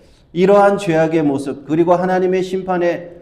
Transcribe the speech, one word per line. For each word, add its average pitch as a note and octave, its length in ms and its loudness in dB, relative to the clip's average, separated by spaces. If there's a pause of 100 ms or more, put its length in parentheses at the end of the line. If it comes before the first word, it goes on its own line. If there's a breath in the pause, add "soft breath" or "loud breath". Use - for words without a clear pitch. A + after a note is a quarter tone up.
(340 soft breath)
이러한 G3+ 420 4
죄악의 D#3+ 460 0
모습, C#3 420 -4
그리고 E3+ 300 0
하나님의 F#3 480 0
심판의 F3+ 800 -4